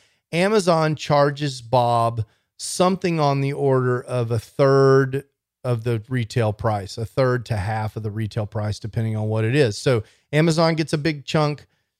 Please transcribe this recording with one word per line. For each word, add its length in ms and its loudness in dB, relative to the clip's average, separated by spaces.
Amazon 640 2
charges 640 0
Bob 640 0
something 640 0
on 220 2
the 100 -2
order 480 0
of 300 -4
a 80 -2
third 880 4
of 220 -2
the 240 -2
retail 460 -2
price, 420 -4
a 80 -8
third 400 0
to 120 -4
half 380 -4
of 80 -8
the 80 -6
retail 360 -6
price, 320 -6
depending 360 -4
on 140 -4
what 160 0
it 100 0
is. 220 2
So 260 0
Amazon 440 2
gets 180 -4
a 40 -16
big 280 -6
chunk, 400 -2